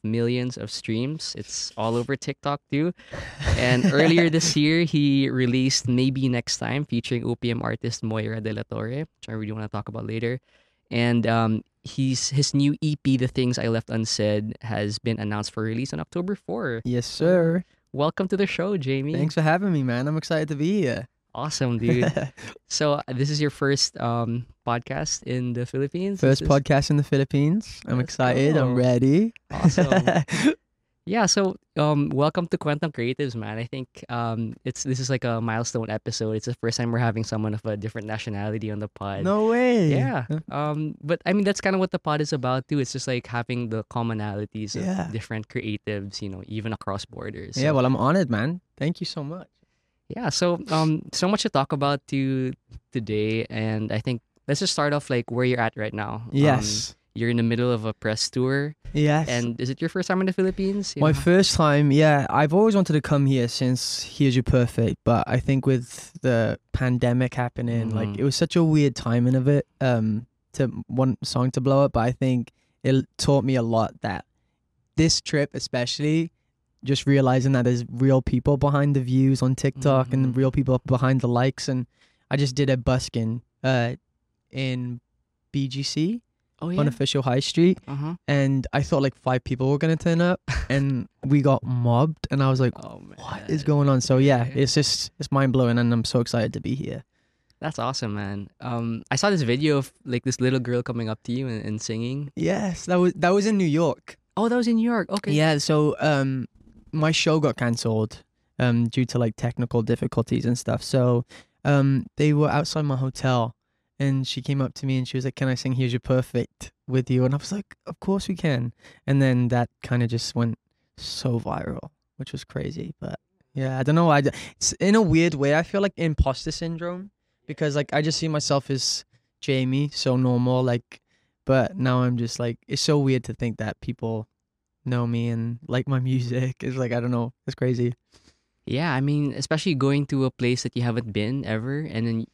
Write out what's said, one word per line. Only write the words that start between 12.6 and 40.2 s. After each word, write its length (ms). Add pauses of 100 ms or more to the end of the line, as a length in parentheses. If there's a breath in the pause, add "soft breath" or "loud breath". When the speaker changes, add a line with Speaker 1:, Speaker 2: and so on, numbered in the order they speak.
Speaker 1:
E 140
P, 200
"The 120
Things 300
I 100
Left 200
Unsaid," 720
has 380
been 200
announced 340
for 100
release 320
on 60
October 340
fourth. 500
Speaker 2:
Yes, 220
sir. 580 (300)
Speaker 1:
Welcome 340
to 80
the 100
show, 300
Jamie. 380
Speaker 2:
Thanks 180
for 80
having 320
me, 100
man. 240
I'm 120
excited 300
to 60
be 280
here. 260 (260)
Speaker 1:
Awesome, 440
dude. 340
Speaker 2:
<laughs> 200 (380 loud breath)
Speaker 1:
So, 240
uh, 140
this 220
is 100
your 80
first, 500
um, 460 (220)
podcast 560
in 320
the 100
Philippines? 560
Speaker 2:
First 220
Speaker 1:
Is 60
this 100
Speaker 2:
podcast 320
in 80
the 40
Philippines. 840
I'm 100
Speaker 1:
Let's 160
Speaker 2:
excited. 460
I'm 160
Speaker 1:
go. 60
Speaker 2:
ready. 520 (180)
Speaker 1:
Awesome. 760
Speaker 2:
<laughs> 260 (520)
Speaker 1:
Yeah, 180
so, 320 (220)
um, 320
welcome 380
to 100
Kwentang 340
Creatives, 420
man. 220
I 80
think, 240 (220)
um, 420 (140)
it's, 160
this 180
is, 80
like, 160
a 160
milestone 480
episode. 440
It's 120
the 80
first 240
time 160
we're 60
having 260
someone 300
of 100
a 140
different 280
nationality 640
on 80
the 100
pod. 360
Speaker 2:
No 220
way. 420
Speaker 1:
Yeah. 400